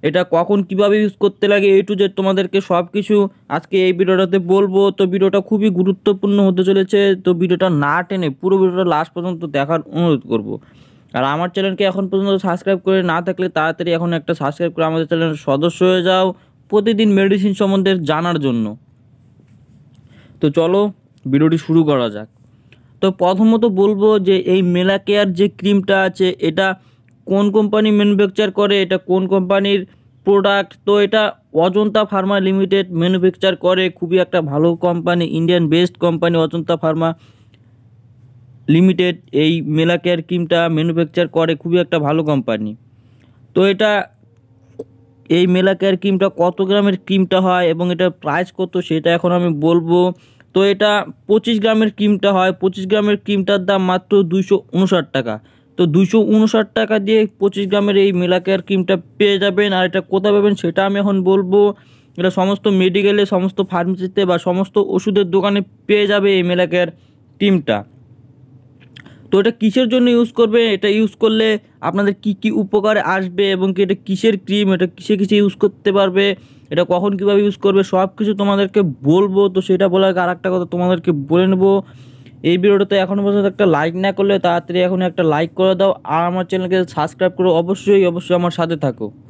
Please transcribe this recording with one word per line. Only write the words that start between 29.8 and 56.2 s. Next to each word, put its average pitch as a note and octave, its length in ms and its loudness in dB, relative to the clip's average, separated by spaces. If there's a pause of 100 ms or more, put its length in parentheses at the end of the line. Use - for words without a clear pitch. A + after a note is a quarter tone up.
প্রোডাক্ট। G3 440 2 (160)
তো G3+ 60 2 (140)
এটা G#3+ 160 0 (420)
অজন্তা G#3 460 0
ফার্মা G3 260 -2 (100)
লিমিটেড F#3+ 400 0 (140)
ম্যানুফ্যাকচার F#3 540 0 (100)
করে, F#3 200 2 (140)
খুবই F3 260 -2
একটা F3+ 140 -2 (140)
ভালো D3+ 160 2 (160)
কোম্পানি, F3 400 0 (140)
ইন্ডিয়ান E3+ 340 2
বেস্ট F3 220 0 (100)
কোম্পানি E3+ 300 0 (100)
অজন্তা E3 380 -4
ফার্মা D#3+ 280 -2 (1600)
লিমিটেড F3+ 420 2 (260)
এই D#3+ 100 2 (240)
মেলা E3 260 2
কেয়ার F3 260 -2
ক্রিমটা E3+ 320 0 (160)
ম্যানুফ্যাকচার E3 500 -2 (100)
করে, E3 160 0 (100)
খুবই E3+ 220 0
একটা E3+ 220 -2
ভালো D#3 220 0
কোম্পানি। A2 420 -2 (840)
তো F3 60 2 (120)
এটা G#3+ 180 0 (1400)
এই E3+ 140 2 (100)
মেলা F#3+ 260 2
কেয়ার F#3+ 220 0
ক্রিমটা G3 260 0 (120)
কত F3 180 0 (100)
গ্রামের G3+ 280 2 (100)
ক্রিমটা F#3 400 0
হয় F3+ 260 0
এবং E3+ 220 -4
এটা F3+ 120 0 (160)
প্রাইস D#3+ 260 -4 (100)
কত F#3 140 -6 (160)
সেটা D#3+ 280 -2
এখন F3 220 -2
আমি F3 120 0 (160)
বলবো। E3+ 340 2 (540)
তো F#3 40 2 (140)
এটা G#3 180 0 (380)
পঁচিশ A3 340 0
গ্রামের A3 340 2
ক্রিমটা G3+ 400 0
হয়, F#3 240 2
পঁচিশ F#3+ 300 -4
গ্রামের G#3 340 0
ক্রিমটার G3+ 440 0
দাম G3 120 2 (100)
মাত্র F#3 220 -2 (200)
দুইশো F#3+ 240 0 (200)
ঊনষাট F3+ 300 2 (100)
টাকা। A#2 200 -4 (420)
তো F3+ 40 2 (120)
দুইশো F#3+ 240 4 (160)